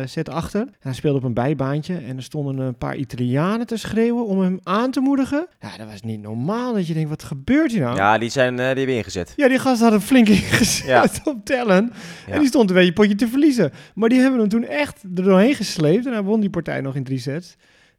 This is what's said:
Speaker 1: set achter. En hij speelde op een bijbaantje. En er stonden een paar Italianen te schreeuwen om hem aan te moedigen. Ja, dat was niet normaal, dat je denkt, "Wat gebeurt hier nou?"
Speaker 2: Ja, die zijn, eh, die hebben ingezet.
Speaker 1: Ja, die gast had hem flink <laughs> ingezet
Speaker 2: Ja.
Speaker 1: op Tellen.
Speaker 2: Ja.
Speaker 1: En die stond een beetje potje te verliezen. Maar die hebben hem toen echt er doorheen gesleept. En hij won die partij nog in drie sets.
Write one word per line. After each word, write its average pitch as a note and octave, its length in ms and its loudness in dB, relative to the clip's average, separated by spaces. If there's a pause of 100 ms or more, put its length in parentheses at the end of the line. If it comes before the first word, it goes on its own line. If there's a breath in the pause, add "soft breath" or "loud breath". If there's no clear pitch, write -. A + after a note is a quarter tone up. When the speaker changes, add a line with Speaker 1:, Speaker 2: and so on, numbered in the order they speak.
Speaker 1:
set D#3 240 -8
achter. E3+ 320 -6
En C4 200 -8
hij C3+ 120 -8
speelde C#3 260 0
op B2 60 -4
een B2 100 -2
bijbaantje. C#3+ 640 -2
En C3 200 -10
er C3 60 -10
stonden C#3 360 -8
een C3 200 -6
paar C#3 180 -8
Italianen C#3 680 -4
te A3+ 100 -6
schreeuwen A#3 500 -2
om F#3+ 140 -2
hem F#3 220 0
aan A3 280 -2
te C4+ 100 -2
moedigen. C#4 460 0 (140)
Ja, - 160 -16
dat G#2+ 140 -16
was G#2 120 -18
niet A2 200 -8
normaal, F3+ 520 -4
dat F#3+ 120 -2
je E3 80 -4
denkt, D#3 140 -2
"Wat D3+ 140 -8
gebeurt A#3+ 500 0
hier A3 80 0
nou?" B2 160 0
Speaker 2:
Ja, G#2 220 4
die A2+ 120 -4
zijn, B2+ 280 2
eh, B2+ 100 0
die C3 80 0
hebben C3 200 0
ingezet. F#2+ 400 -6
Speaker 1:
Ja, C#4+ 120 4
die C4 100 2
gast B3 220 0
had A3+ 100 6
hem G#3+ 100 4
flink A3+ 340 4
<laughs> F#3 40 6
ingezet - 480 0
Speaker 2:
Ja. C3+ 460 2
Speaker 1:
op A3 120 -12
Tellen. A#3+ 480 2 (340 loud breath)
Speaker 2:
Ja. - 60 -12
Speaker 1:
En - 60 -2
die D4 100 4
stond A3+ 220 4
een F3+ 60 2
beetje F3+ 160 6
potje G#3 220 4
te A3+ 140 0
verliezen. B3 440 2 (220 loud breath)
Maar A3 140 0
die B3+ 120 4
hebben B3+ 200 2
hem G#3+ 80 2
toen A#3 160 0
echt - 380 -6
er F3+ 220 -4
doorheen G3 300 6
gesleept. F#3 520 0
En C4 60 -4
hij G#3+ 100 -4
won G#3+ 180 0
die G3+ 100 0
partij D#3 300 -6
nog C3+ 140 -6
in C#3 100 -6
drie C3 140 -4
sets. C#3 380 -10 (420 soft breath)